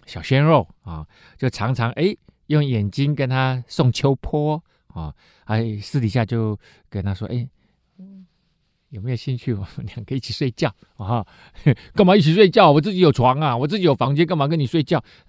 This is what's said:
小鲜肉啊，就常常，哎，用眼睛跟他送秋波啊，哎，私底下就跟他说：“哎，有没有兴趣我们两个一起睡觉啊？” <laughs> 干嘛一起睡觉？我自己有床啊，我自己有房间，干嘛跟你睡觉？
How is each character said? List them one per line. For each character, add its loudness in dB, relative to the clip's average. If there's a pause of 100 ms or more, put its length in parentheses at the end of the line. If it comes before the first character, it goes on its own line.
小 -14
鲜 0
肉 4 (160)
啊， -12 (300)
就 -2
常 -4
常， -2
哎， -2 (300)
用 2
眼 -2
睛 -2
跟 -2
他 -2
送 0
秋 0
波 -4 (260)
啊， -12 (300)
哎， -4
私 -4
底 0
下 0
就 -2 (300)
跟 -8
他 -4
说 -8
：“哎， -6 (1400)
有 -14
没 -6
有 -2
兴 -6
趣 -6
我 -6 (100)
们 -10
两 -12
个 -8
一 -4
起 -12
睡 -4
觉 -4 (220)
啊？” -6 (400)
<laughs> 0
干 4
嘛 6
一 6
起 2
睡 6
觉？ 6
我 6
自 -4
己 -2
有 6
床 2
啊， 0
我 -2
自 -4
己 -2
有 4
房 0
间， 2
干 -2
嘛 0
跟 -2
你 0
睡 0
觉？ -2 (260)